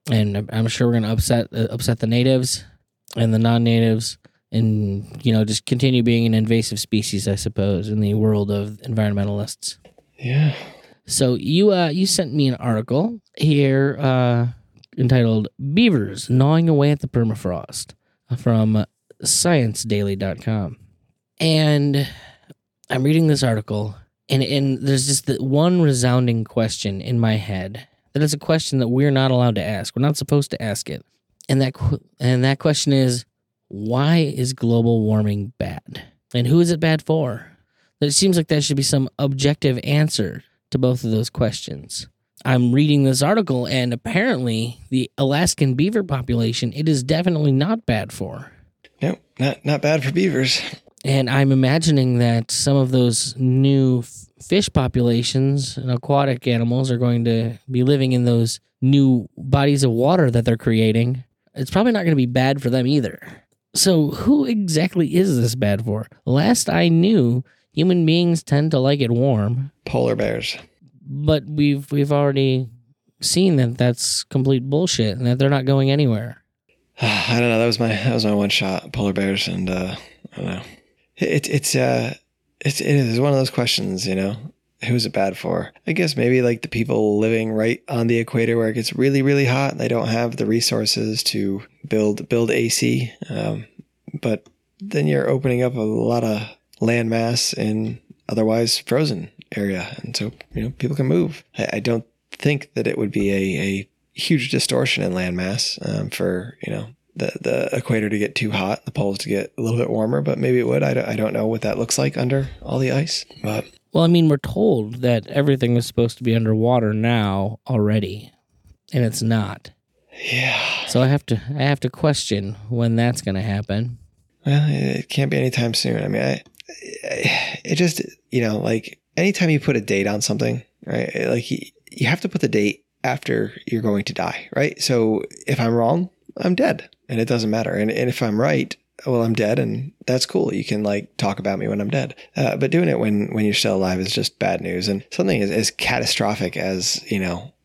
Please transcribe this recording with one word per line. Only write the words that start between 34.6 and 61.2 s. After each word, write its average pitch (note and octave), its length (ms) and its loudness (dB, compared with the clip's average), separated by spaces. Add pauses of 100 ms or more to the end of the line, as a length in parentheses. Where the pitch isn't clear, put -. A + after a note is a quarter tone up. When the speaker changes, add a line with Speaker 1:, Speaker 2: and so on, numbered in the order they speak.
Speaker 1:
warming G#2+ 560 0
bad? - 440 -10 (300)
And B2 140 0
who C#3+ 120 4
is E3+ 140 4
it D#3+ 80 -2
bad D#3+ 220 0
for? C#3+ 500 -4 (480)
It D3 120 0
seems F#3 240 4
like D#3+ 120 0
there D3+ 140 2
should C#3+ 160 -2
be C#3 40 0
some C3+ 260 2 (100)
objective C#3 680 0
answer D3 580 0 (280)
to C3 80 0
both B2+ 260 2
of A2+ 80 -2
those A2 180 0
questions. - 800 -6 (380)
I'm B2 260 4
reading C#3+ 320 4
this C3 180 2
article, D3+ 440 0
and B2 280 -2
apparently B2+ 840 -2 (120)
the C3 260 -2
Alaskan C#3 600 0
beaver G3+ 260 0
population, A#2+ 720 -2
it D#3 160 0
is C#3 120 2
definitely D3+ 500 0
not F#3 340 0
bad G#2+ 260 -2
for. - 400 -12 (480)
Speaker 2:
Nope, - 200 -2 (180)
not, C3+ 260 -2
not C#3+ 160 0
bad D3 240 2
for C3 80 -2
beavers. C#3+ 480 0 (460)
Speaker 1:
And C3+ 240 2
I'm C3+ 220 4
imagining C3 640 4
that A#2 320 2
some - 260 0
of C3 140 2
those B2 480 2
new C3 640 4
f-, - 260 -14 (160)
fish F#3+ 280 0
populations C3 1080 0
and B2+ 120 -4
aquatic C3+ 560 0
animals B2 440 0
are A#2+ 80 0
going A#2+ 260 2
to A#2 340 0 (120)
be B2+ 120 0
living C3 300 2
in B2 140 2
those A#2 340 2 (220)
new C3 440 4 (120)
bodies C#3 440 2
of B2+ 100 2
water C3+ 380 4
that A#2 140 2
they're A#2 140 2
creating. A#2 640 2 (300)